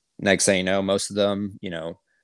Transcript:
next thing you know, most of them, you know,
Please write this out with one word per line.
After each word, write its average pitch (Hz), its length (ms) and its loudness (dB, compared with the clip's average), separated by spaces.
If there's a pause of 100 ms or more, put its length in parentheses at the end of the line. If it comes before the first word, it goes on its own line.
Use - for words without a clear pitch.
(180)
next 98 280 2
thing 98 120 4
you 92 60 0
know, 98 180 0
most 98 280 0
of 101 60 -6
them, 101 440 -2
you 98 100 -8
know, 82 300 -8 (240)